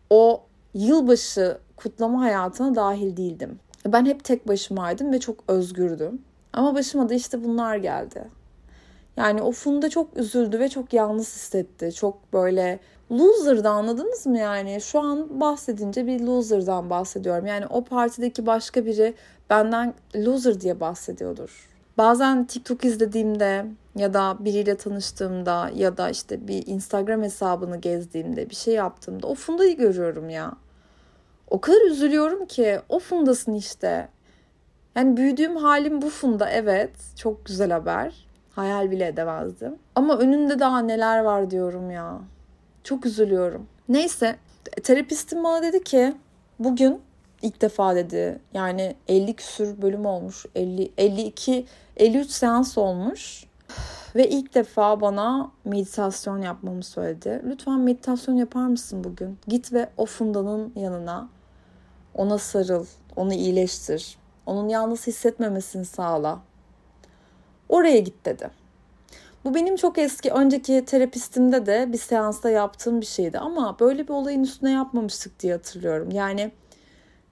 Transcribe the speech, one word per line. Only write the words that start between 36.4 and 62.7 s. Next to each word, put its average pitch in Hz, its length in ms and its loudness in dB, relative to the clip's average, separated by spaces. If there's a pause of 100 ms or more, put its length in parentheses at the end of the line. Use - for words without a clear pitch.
evet. 214 420 2 (240)
Çok 214 300 -6
güzel 190 260 -2
haber. 170 560 -4 (240)
Hayal 196 400 -2
bile 185 160 -2
edemezdim. 165 680 -6 (200)
Ama 277 220 4
önünde 277 420 4
daha 262 200 4
neler 226 400 2
var 202 320 0
diyorum 180 400 -4
ya. 175 280 -12 (640)
Çok 262 220 -6
üzülüyorum. 202 600 0 (220)
Neyse, 269 460 2 (480)
terapistim 294 600 2
bana 330 200 2
dedi 349 200 2
ki, 262 300 4 (460)
"Bugün 262 420 2 (400)
ilk 214 200 -6
defa," 196 340 2
dedi. 175 440 -2 (140)
Yani 190 420 -4 (120)
elli 196 260 4
küsür 208 480 -8
bölüm 202 240 0
olmuş. 185 400 -6 (100)
Elli, 185 420 -2
elli 196 240 2
iki, 247 440 -2 (320)
elli 226 200 6
üç 285 120 -2
seans 240 480 0
olmuş. 196 680 -4 (720)
Ve 247 140 6
ilk 269 260 -4
defa 214 460 2
bana 214 500 0 (140)
meditasyon 196 760 -4
yapmamı 180 420 -8
söyledi. 175 640 -6
"Lütfen 269 340 -4
meditasyon 247 560 0
yapar 247 320 0
mısın 226 360 -4
bugün? 185 340 -10 (100)
Git 240 260 -2
ve 233 240 0
o 226 80 0
Funda'nın 214 720 -4
yanına. 180 540 -8 (840)
Ona 202 220 0
sarıl, 185 480 -2 (300)